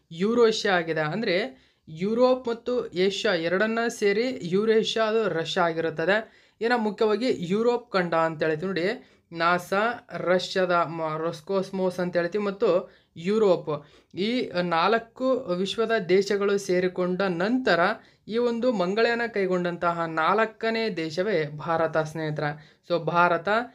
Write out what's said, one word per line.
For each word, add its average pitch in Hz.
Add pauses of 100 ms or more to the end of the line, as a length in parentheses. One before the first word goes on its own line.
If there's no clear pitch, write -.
(120)
ಯುರೇಷಿಯಾ 220
ಆಗಿದೆ. 165
ಅಂದ್ರೆ 202 (200)
ಯುರೋಪ್ 233
ಮತ್ತು 233
ಏಷ್ಯಾ 190
ಎರಡನ್ನ 190
ಸೇರಿ 240
ಯುರೇಷಿಯಾ 220
ಅದು 214
ರಷ್ಯಾ 165
ಆಗಿರುತ್ತದೆ. 165 (120)
ಇನ್ನು 240
ಮುಖ್ಯವಾಗಿ 214 (120)
ಯುರೋಪ್ 226
ಖಂಡ 175
ಅಂತ 165
ಹೇಳ್ತೀವಿ 160
ನೋಡಿ, 190 (280)
ನಾಸಾ, 175
ರಷ್ಯಾದ 175
ಮ-, 160
ರೊಸ್ಕೋಸ್ಮೋಸ್ 185
ಅಂತ 175
ಹೇಳ್ತೀವಿ 175
ಮತ್ತು 196 (240)
ಯುರೋಪ್, 165 (300)
ಈ 226 (120)
ನಾಲ್ಕು 180
ವಿಶ್ವದ 196 (180)
ದೇಶಗಳು 202
ಸೇರಿಕೊಂಡ 180
ನಂತರ 196 (480)
ಈ 220
ಒಂದು 240
ಮಂಗಳಯಾನ 220
ಕೈಗೊಂಡಂತಹ 175
ನಾಲ್ಕನೇ 220
ದೇಶವೇ 165
ಭಾರತ 156
ಸ್ನೇಹಿತರೆ. 151
So 170
ಭಾರತ 170 (260)